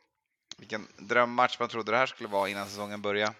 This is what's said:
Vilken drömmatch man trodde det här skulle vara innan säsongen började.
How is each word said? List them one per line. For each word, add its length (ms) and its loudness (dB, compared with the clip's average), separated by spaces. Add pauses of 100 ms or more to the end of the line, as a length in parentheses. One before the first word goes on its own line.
(580)
Vilken 300 -8 (100)
drömmatch 600 4
man 100 0
trodde 240 -4
det 60 6
här 80 4
skulle 220 -8
vara 200 0
innan 200 -6
säsongen 340 -8
började. 380 0